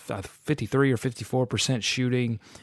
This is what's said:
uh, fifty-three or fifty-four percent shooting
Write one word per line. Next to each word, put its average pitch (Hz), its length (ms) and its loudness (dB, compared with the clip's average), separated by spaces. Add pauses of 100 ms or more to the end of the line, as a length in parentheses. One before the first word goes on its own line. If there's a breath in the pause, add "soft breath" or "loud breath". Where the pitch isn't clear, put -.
uh, 107 120 -4
fifty-three 135 680 0
or 120 60 2
fifty-four 127 500 -2
percent 127 360 0
shooting 123 560 0 (240 loud breath)